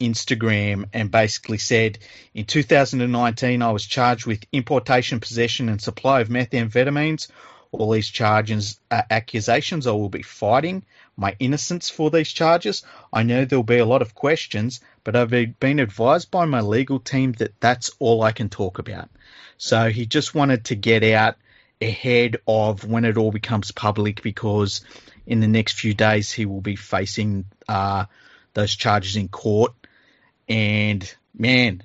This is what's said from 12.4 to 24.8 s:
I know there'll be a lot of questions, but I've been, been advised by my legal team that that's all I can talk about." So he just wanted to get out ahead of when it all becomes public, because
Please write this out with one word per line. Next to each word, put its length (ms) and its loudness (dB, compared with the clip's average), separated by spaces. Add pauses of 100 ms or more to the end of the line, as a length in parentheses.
I 100 2
know 220 2
there'll 180 2
be 160 4
a 80 6
lot 160 4
of 120 -6
questions, 640 -2 (240)
but 120 -4
I've 140 2
been, 300 0
been 180 2
advised 520 2
by 140 0
my 160 0
legal 380 0
team 360 -2
that 260 -6
that's 300 0 (100)
all 240 4
I 80 4
can 160 -6
talk 320 -6
about." 300 -12 (480)
So 320 2
he 160 -4
just 280 -2
wanted 320 2
to 80 -4
get 300 2
out 320 4 (440)
ahead 560 0 (100)
of 380 0
when 200 0
it 120 2
all 160 2
becomes 400 -4
public, 500 -2
because 600 -2 (440)